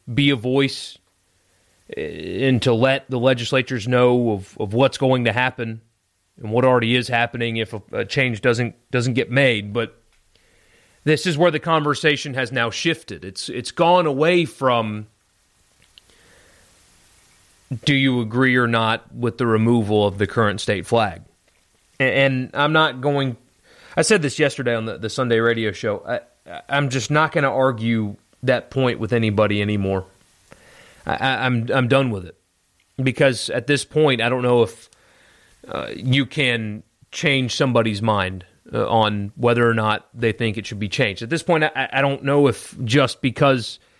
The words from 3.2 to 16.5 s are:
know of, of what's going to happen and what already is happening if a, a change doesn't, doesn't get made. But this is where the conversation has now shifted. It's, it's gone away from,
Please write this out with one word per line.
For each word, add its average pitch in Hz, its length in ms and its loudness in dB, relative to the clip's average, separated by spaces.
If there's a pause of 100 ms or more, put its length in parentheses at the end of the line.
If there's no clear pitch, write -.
know 123 440 4
of, 98 280 -6
of 101 140 -6
what's 131 240 2
going 131 280 0
to 113 60 2
happen 117 500 -4 (600)
and 107 100 -8
what 120 140 2
already 123 300 4
is 123 120 0
happening 117 500 -2
if 110 160 -6
a, 104 80 -10 (100)
a 107 140 -4
change 123 360 -2
doesn't, 120 320 0 (160)
doesn't 123 240 0
get 117 160 0
made. 117 440 0
But 113 220 -4 (1080)
this 151 240 0
is 160 100 -2
where 175 140 4
the 151 80 -4
conversation 147 760 -2
has 127 180 -4
now 117 200 -2
shifted. 113 520 -6
It's, 95 240 -12
it's 120 220 -8
gone 170 380 4
away 156 380 2
from, 113 600 -2 (2750)